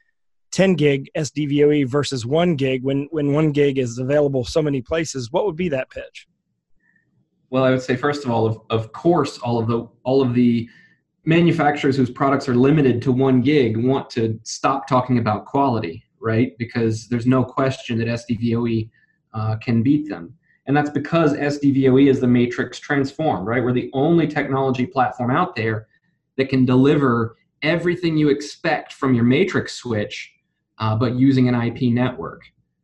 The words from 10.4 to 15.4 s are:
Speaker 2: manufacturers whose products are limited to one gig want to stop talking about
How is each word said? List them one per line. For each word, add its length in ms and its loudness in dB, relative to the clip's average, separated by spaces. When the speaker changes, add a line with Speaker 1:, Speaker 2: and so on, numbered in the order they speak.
Speaker 2:
manufacturers 720 2
whose 140 0
products 380 -2
are 60 0
limited 480 4
to 80 0
one 300 2
gig 360 2
want 340 -2
to 340 -2
stop 420 -4
talking 320 2
about 280 -2